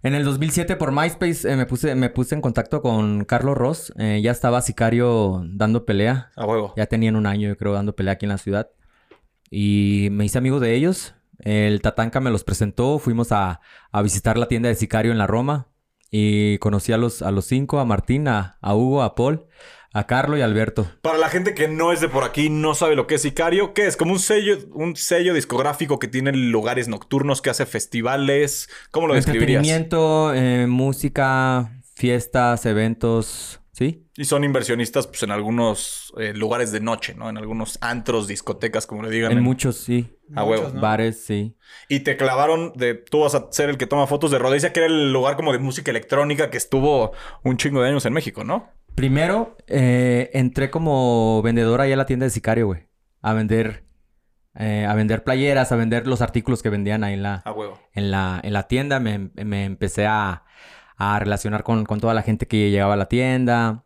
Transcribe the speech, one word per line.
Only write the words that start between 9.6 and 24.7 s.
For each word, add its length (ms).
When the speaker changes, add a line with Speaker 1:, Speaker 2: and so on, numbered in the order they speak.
Speaker 1:
me 140
hice 140
amigo 200
de 160
ellos. 400
El 420
Tatanka 380
me 120
los 120
presentó. 560
Fuimos 320
a, 300
a 100
visitar 340
la 120
tienda 200
de 60
Sicario 380
en 60
la 100
Roma. 400
Y 480
conocí 340
a 60
los, 240
a 80
los 160
cinco, 320
a 80
Martín, 420
a, 320
a 140
Hugo, 280
a 120
Paul, 320
a 120
Carlo 300
y 60
a 20
Alberto. 420
Speaker 2:
Para 160
la 140
gente 240
que 140
no 220
es 120
de 80
por 140
aquí, 260
no 240
sabe 220
lo 100
que 80
es 80
Sicario, 500
¿qué 140
es? 100
¿Como 160
un 60
sello, 400